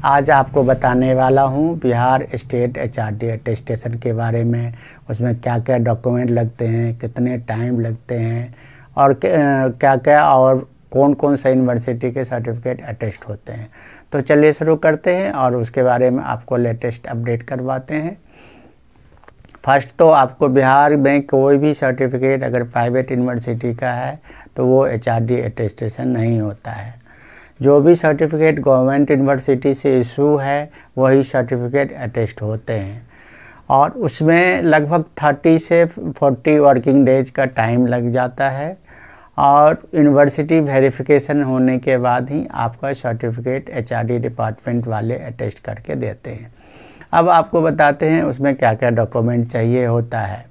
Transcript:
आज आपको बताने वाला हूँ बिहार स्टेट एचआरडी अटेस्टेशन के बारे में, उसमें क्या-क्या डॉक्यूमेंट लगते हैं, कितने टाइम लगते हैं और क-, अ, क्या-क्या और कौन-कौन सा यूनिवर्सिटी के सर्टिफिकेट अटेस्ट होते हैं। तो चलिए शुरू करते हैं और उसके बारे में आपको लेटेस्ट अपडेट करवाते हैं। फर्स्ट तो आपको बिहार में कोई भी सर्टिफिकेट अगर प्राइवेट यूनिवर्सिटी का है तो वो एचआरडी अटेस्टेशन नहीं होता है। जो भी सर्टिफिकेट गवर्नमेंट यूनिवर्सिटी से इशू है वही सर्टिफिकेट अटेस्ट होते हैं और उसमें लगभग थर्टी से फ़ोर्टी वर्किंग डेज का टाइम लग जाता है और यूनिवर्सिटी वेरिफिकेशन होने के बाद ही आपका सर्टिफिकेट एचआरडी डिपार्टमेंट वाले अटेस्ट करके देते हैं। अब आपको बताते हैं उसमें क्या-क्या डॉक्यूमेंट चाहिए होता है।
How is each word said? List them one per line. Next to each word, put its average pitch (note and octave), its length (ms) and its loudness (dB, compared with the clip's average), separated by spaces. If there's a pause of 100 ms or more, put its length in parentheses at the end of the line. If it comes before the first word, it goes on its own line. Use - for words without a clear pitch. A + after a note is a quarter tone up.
आज C#3+ 260 2
आपको C3+ 340 2
बताने B2+ 500 2
वाला C3 280 2
हूँ D3 380 0
बिहार B2+ 560 0
स्टेट A#2+ 420 -4
एचआरडी A2+ 520 -6
अटेस्टेशन A2+ 640 -6
के A#2 200 -4
बारे A#2 300 -2
में, A#2 300 -2 (360)
उसमें A2+ 260 -2
क्या-क्या A#2+ 420 -2
डॉक्यूमेंट A#2+ 540 -2
लगते A#2 340 -2
हैं, A#2 320 -2
कितने B2 400 -4
टाइम A#2+ 420 -4
लगते A#2 360 -6
हैं A#2 400 -6 (420)
और C#3 160 4
क-, C#3 120 -4
अ, C#3 420 2 (120)
क्या-क्या D3 500 4
और C3 400 4 (220)
कौन-कौन C#3+ 440 2
सा C3+ 140 0
यूनिवर्सिटी B2 600 -2
के B2+ 140 -6
सर्टिफिकेट A#2 600 -8
अटेस्ट A2 440 -10
होते G#2 220 -14
हैं। A2+ 180 -14 (420)
तो C#3+ 100 -2
चलिए D3 320 4
शुरू D#3+ 220 0
करते D#3 400 0
हैं G3 160 -4
और C3 240 -2
उसके A#2+ 280 -2
बारे B2+ 260 2
में C3+ 140 -2
आपको B2 340 -6
लेटेस्ट A#2 500 -4
अपडेट A#2 360 -6
करवाते C3 520 -8
हैं। E3 220 -6 (1500)
फर्स्ट C3+ 340 0
तो E3 100 8
आपको C#3+ 380 4
बिहार C#3 480 4
में C#3 300 2
कोई C#3 320 2
भी D3 160 0
सर्टिफिकेट C3 680 -2
अगर A#2+ 200 -2
प्राइवेट A#2+ 480 -2
यूनिवर्सिटी B2 640 -4
का B2 180 -6
है B2+ 280 -8 (360)
तो B2+ 100 -2
वो C3 220 4
एचआरडी A#2 540 -2
अटेस्टेशन A#2 680 -6
नहीं A#2 340 0
होता G#2 300 -8
है। G#2+ 240 -14 (680)
जो C#3+ 200 6
भी E3 140 6
सर्टिफिकेट D#3 640 0
गवर्नमेंट C3+ 520 2
यूनिवर्सिटी C3+ 640 0
से C3+ 260 0
इशू C#3+ 380 0
है C#3+ 340 -4 (260)
वही C3+ 260 4
सर्टिफिकेट B2+ 720 -2
अटेस्ट A#2 460 -6
होते A2 320 -6
हैं G#2 340 -10 (600)
और C3+ 220 4
उसमें F3 720 0
लगभग D#3 400 2
थर्टी D3+ 580 0
से E3+ 260 2
फ़ोर्टी D3+ 720 0
वर्किंग C#3 460 4
डेज C3 240 2
का C3+ 160 -2
टाइम A#2+ 420 0
लग A#2+ 220 -2
जाता B2+ 400 -2
है D3 280 -8 (600)
और D3 460 4 (120)
यूनिवर्सिटी D3 640 4
वेरिफिकेशन C#3+ 840 0
होने C3 340 0
के B2+ 200 -2
बाद B2 320 -2
ही C#3+ 220 -6
आपका A#2+ 420 -6
सर्टिफिकेट B2 760 -6
एचआरडी A#2 480 -4
डिपार्टमेंट A#2+ 680 -6
वाले A2 280 -4
अटेस्ट A#2+ 440 -10
करके A2+ 360 -10
देते A2+ 340 -10
हैं। A#2 240 -16 (600)
अब E3+ 160 4
आपको E3 320 2
बताते D3+ 440 2
हैं D#3+ 180 2
उसमें C3+ 320 -2
क्या-क्या A#2+ 340 0
डॉक्यूमेंट A#2 580 0
चाहिए A#2+ 380 0
होता A#2 340 -2
है। G2 320 -8